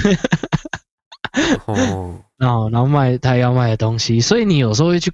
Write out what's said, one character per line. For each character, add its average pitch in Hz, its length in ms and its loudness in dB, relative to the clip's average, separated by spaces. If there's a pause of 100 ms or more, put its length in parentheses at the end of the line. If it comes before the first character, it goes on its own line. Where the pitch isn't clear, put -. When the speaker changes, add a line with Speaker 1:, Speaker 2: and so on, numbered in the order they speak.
(520)
Speaker 1:
<laughs> - 1120 -6
哦。 95 600 -4
Speaker 2:
<laughs> - 120 -20
哦， 120 320 0
然 113 100 0
后 127 60 2
卖 135 300 2
他 127 200 0
要 123 160 2
卖 123 180 2
的 110 80 0
东 113 200 -2
西， 117 220 0
所 208 180 2
以 233 60 0
你 185 140 2
有 113 160 2
时 120 80 2
候 170 80 2
会 175 100 0
去 175 140 -4